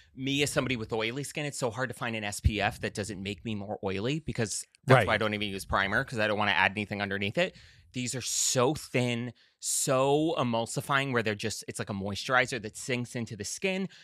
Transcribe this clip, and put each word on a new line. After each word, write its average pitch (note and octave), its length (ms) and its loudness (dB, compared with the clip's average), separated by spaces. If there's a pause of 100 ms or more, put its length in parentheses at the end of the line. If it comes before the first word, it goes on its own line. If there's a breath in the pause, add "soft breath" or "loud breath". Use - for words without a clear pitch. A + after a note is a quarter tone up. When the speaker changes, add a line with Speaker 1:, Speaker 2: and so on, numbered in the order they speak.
(160 soft breath)
Speaker 1:
Me, C3+ 260 0
as C3+ 100 2
somebody B2+ 260 0
with A2 160 -6
oily A#2 320 -2
skin, D3+ 200 -6
it's C#3 140 -6
so B2 100 0
hard A#2+ 200 -4
to B2 40 -10
find A#2 220 -4
an G#2+ 80 -4
S G#2 160 -4
P G#2 220 2
F G#2 180 0
that G#2+ 140 -4
doesn't G2+ 280 -4
make G2 220 -6
me A2 120 -4
more G2+ 280 -6
oily G#2 380 -2
because - 440 -4 (200)
that's B2+ 140 10
Speaker 2:
Right. G#2+ 80 4
Speaker 1:
why A2 80 4
I - 20 2
don't G#2+ 160 2
even G#2 160 -2
use G2 160 -6
primer G#2 400 2
'cause - 120 -6
I G#2+ 100 2
don't G#2 120 2
wanna G#2 120 2
add F#2+ 200 6
anything G2+ 300 -4
underneath G2 360 -2
it. F3 200 0 (340 loud breath)
These B2+ 220 -4
are B2 80 -4
so - 520 2
thin, B2 580 0 (280 soft breath)
so C#3+ 800 2
emulsifying C3+ 760 0
where A#2 100 4
they're G#2+ 100 2
just, G2+ 340 -4
it's - 120 -8
like A2+ 100 -6
a A2+ 40 -6
moisturizer A2 680 0
that G#2+ 140 -10
sinks B2 400 -4
into A#2 220 -6
the G2 80 -8
skin, F#3+ 420 -4 (160 loud breath)